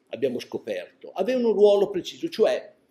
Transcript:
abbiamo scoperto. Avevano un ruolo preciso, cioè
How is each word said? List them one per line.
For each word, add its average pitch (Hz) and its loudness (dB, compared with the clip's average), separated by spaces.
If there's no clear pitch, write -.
abbiamo 120 -4
scoperto. - -12
Avevano 233 -2
un 208 2
ruolo 202 6
preciso, 160 -8
cioè 156 0